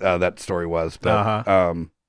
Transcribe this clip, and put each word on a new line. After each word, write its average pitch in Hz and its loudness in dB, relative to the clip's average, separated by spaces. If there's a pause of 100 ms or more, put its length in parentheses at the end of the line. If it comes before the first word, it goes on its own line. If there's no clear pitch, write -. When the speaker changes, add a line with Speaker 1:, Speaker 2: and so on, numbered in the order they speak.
Speaker 1:
uh, 92 2
that 90 0
story 87 -4
was. 82 -4
But, - 0 (160)
Speaker 2:
Uh-huh. 98 2
Speaker 1:
um, 85 -6 (180)